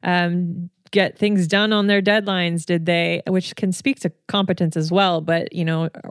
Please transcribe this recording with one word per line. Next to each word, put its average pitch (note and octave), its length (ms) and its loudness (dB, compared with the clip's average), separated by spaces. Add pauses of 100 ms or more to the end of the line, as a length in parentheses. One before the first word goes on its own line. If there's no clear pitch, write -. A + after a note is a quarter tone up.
um, F3 680 -2 (200)
get F#3+ 280 0
things G3+ 300 2
done G#3 240 2
on G#3 160 2
their G3+ 120 4
deadlines? F#3+ 640 0
Did E3 220 0
they, E3+ 400 0
which F#3 300 -2
can F#3+ 160 0
speak - 280 -2
to E3+ 120 -2 (160)
competence F#3 480 0
as D#3+ 160 -2
well, F3+ 280 2
but, E3 320 -2
you F3 120 -4
know, D#3+ 240 -2 (220)